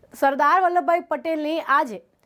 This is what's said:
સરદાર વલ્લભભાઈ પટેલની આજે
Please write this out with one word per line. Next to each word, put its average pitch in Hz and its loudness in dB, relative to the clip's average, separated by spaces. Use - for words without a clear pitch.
સરદાર 285 2
વલ્લભભાઈ 349 2
પટેલની 311 -4
આજે 247 -2